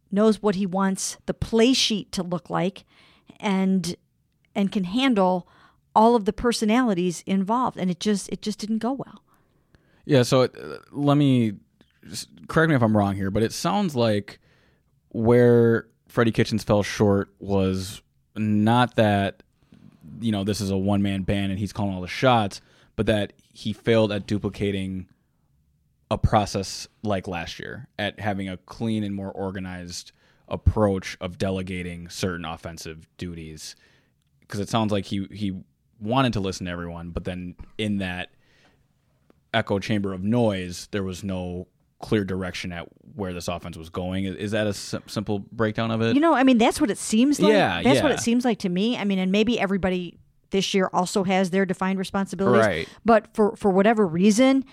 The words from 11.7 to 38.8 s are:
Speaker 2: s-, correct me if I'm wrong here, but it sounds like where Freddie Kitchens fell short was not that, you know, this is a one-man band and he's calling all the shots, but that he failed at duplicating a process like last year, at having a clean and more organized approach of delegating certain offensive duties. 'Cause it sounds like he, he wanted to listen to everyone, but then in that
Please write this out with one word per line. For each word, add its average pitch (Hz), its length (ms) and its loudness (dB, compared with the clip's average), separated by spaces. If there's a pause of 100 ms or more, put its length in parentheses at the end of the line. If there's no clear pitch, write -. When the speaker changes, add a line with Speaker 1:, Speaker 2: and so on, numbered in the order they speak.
Speaker 2:
s-, - 180 -12 (200)
correct 160 240 2
me 147 60 4
if 117 60 2
I'm 110 140 4
wrong 98 200 2
here, 98 160 -2
but 107 100 0
it 110 100 0
sounds 180 440 -2
like 110 420 -2 (680)
where 117 800 4 (180)
Freddie 117 240 0
Kitchens 110 320 0
fell 104 220 2
short 101 560 2
was 95 600 -2 (360)
not 107 600 2
that, 101 460 2 (800)
you 113 100 -2
know, 98 140 -2
this 101 160 -2
is 98 100 -2
a 98 60 0
one-man 98 460 0
band 98 280 -2
and 95 80 -4
he's 104 140 -6
calling 101 220 -4
all 92 60 -8
the 90 60 -10
shots, 117 540 2 (340)
but 107 120 -2
that 104 260 0 (200)
he - 200 -8
failed 110 400 2
at 101 140 -6
duplicating 95 800 -4 (1040)
a 107 40 2
process - 680 0 (160)
like 98 240 -4
last 85 320 -8
year, - 300 -14 (100)
at 104 220 -6
having 98 280 -4
a 92 80 -8
clean 110 460 -6
and 101 140 -6
more 98 160 -10
organized 92 800 -10 (340)
approach - 720 2
of 90 180 -8
delegating 90 680 -6
certain 87 360 -4
offensive 82 640 -12 (100)
duties. 82 560 -12 (720)
'Cause 101 140 -6
it 98 80 -6
sounds 110 240 0
like 98 140 -2
he, 98 260 -6
he 98 200 -6 (480)
wanted 120 320 0
to 107 80 -2
listen 95 240 -6
to 87 80 -8
everyone, 87 380 -10
but 87 140 -10
then 90 320 -10 (200)
in 107 220 -4
that 90 320 -6 (1200)